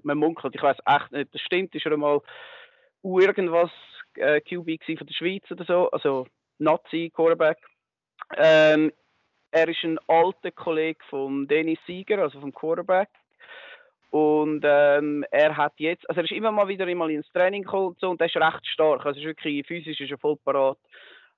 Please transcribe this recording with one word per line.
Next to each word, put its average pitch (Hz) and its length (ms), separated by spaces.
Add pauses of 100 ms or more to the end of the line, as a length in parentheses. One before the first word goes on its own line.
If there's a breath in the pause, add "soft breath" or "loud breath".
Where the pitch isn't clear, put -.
Man 147 160
munkelt, 151 360
ich - 80
weiss 139 220
echt 139 260
nicht, 139 240
das 143 60
stimmt, 185 340
ist 156 120
er 151 100
mal 147 240 (840 loud breath)
irgendwas, 185 680 (440)
äh, 151 260
Q 175 240
B 160 120
gewesen 160 220
von 147 80
der 156 80
Schweiz 190 360
oder 180 140
so, 180 260
also 135 360 (320)
Nazi-Quarterback. 165 1000 (800)
Ähm, 156 560 (580)
er 165 180
ist 165 160
ein 160 220
alter 170 440
Kollege 160 480 (100)
von 139 380
Dennis 160 400
Sieger, 190 320
also 143 220
vom 143 120
Quarterback. 185 560 (1040 loud breath)
Und, 151 540
ähm, 147 680
er 151 260
hat 147 220
jetzt, 160 300
also 170 120
er 160 40
ist - 80
immer 214 180
mal 208 180
wieder 190 180
einmal 175 240
ins 151 180
Training 190 340
gekommen 190 260
und 175 120
so, 185 100
und 165 100
er 165 60
ist 170 100
recht 160 300
stark, 151 380
also 143 140
ist 151 80
wirklich, 147 400
physisch 160 340
ist 135 100
er 139 80
voll 147 180
parat. 135 420 (600 loud breath)